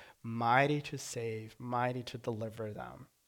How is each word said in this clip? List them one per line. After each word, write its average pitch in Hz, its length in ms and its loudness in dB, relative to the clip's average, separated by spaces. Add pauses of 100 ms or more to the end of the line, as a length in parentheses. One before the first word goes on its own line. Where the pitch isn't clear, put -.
(220)
mighty 123 600 6
to - 160 -8
save, 110 600 -6
mighty 123 460 0
to - 140 -10
deliver 110 540 -6
them. 62 360 -12 (200)